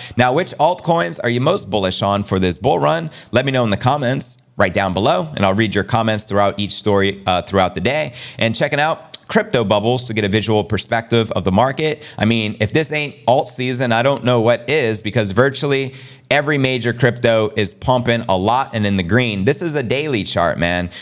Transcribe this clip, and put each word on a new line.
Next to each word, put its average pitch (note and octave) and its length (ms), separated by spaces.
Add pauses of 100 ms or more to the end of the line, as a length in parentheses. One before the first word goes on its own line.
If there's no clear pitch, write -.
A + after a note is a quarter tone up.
(180)
Now, B2 160
which E3+ 200
altcoins E3+ 720
are A#2+ 60
you A#2+ 120
most D#3 280
bullish F#2+ 320
on G2+ 220
for G2 160
this F2+ 180
bull A#2+ 220
run? D#3 320 (200)
Let B2 140
me C#3 60
know B2+ 120
in A2+ 60
the G2+ 80
comments C3 640 (180)
right F#2+ 160
down G2 200
below, D#3+ 420
and G2+ 100
I'll F#2+ 80
read G#2+ 200
your G2+ 120
comments A2 400
throughout G2 340
each G2+ 140
story, G2 520
uh, F2+ 160
throughout F#2 340
the D#2+ 60
day. C#3 300 (260)
And A2+ 160
checking C#3+ 260
out - 360 (140)
crypto A#2 340
bubbles A2 420
to A#2+ 80
get G#2+ 120
a - 20
visual G#2+ 380
perspective A2+ 680
of F#2 140
the F#2+ 60
market. C3+ 520 (140)
I G2+ 80
mean, A2 340
if G#2+ 140
this D#3 180
ain't D3 240 (100)
alt C3 220
season, B2+ 460
I A2+ 80
don't C#3 240
know B2 160
what A#2 280
is, A#2+ 300
because G#2+ 320
virtually C3+ 640 (360)
every D3 280
major B2+ 340
crypto A#2 640
is G#2 160
pumping A#2+ 560
a F#2+ 80
lot A2+ 380
and G#2+ 120
in G2+ 120
the F#2+ 60
green. G#2 420
This D3 160
is E3 140
a C#3+ 80
daily B2+ 420
chart, E2+ 340
man. F2 300 (120)